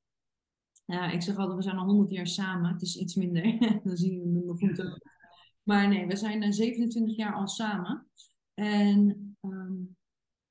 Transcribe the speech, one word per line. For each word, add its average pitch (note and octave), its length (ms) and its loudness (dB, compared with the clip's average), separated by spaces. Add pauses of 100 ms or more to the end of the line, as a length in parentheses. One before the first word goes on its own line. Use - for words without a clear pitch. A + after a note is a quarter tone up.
(840)
Ja, F3 260 -2
ik E3+ 120 -2
zeg G3 140 -2
altijd, F#3 200 -2
we F#3 60 -2
zijn F#3+ 140 -4
al F#3 100 -2
honderd G3+ 240 6
jaar F3+ 160 -4
samen. F3 460 -2
Het E3+ 100 -6
is - 140 -6
iets - 180 -6
minder. F3 440 0
<laughs> G#3+ 260 2
Dan F3+ 120 -2
zie F#3 160 2
je F3+ 120 -6
me F3 200 0
nog F3 140 -6
goed F#3+ 240 0
ook. D3+ 160 -8 (640)
Maar G3+ 260 4
nee, F#3 180 2
we F#3 100 -2
zijn, G#3+ 260 -2
eh, G#3 80 2
zevenentwintig A3+ 680 0
jaar G#3 180 -4
al G3 140 -2
samen. G#3+ 600 -4 (440)
En, G#3 880 4
ehm, F#3+ 340 -8 (760)